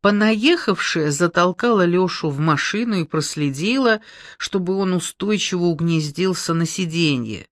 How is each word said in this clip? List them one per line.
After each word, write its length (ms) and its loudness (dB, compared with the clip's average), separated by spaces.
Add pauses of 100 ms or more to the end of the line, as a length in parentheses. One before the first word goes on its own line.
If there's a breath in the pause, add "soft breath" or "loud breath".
Понаехавшая 1080 2
затолкала 720 2
Лёшу 460 0
в 80 -6
машину 560 0
и 80 0
проследила, 960 0 (380 loud breath)
чтобы 380 -2
он 160 0
устойчиво 720 -2
угнездился 920 0
на 100 2
сиденье. 880 -2